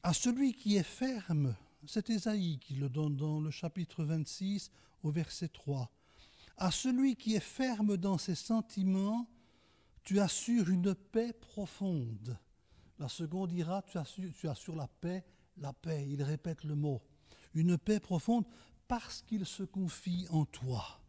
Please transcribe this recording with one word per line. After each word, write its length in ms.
« 0
À 120
celui 400
qui 220
est 60
ferme », 720
c'est 220
Ésaïe 500
qui 160
le 140
donne 280
dans 240
le 100
chapitre 540
vingt-six, 680
au 80
verset 380
trois. « 440
À 140
celui 440
qui 200
est 60
ferme 580
dans 180
ses 180
sentiments, 960
tu 160
assures 520
une 240
paix 400
profonde. » 1040
La 100
seconde 440
ira, « 340
Tu 120
assures, 340
tu 160
assures 280
la 120
paix, 380
la 160
paix. » 360
Il 120
répète 420
le 100
mot. « 280
Une 220
paix 240
profonde 460
parce 340
qu'il 220
se 180
confie 680
en 160
toi. » 640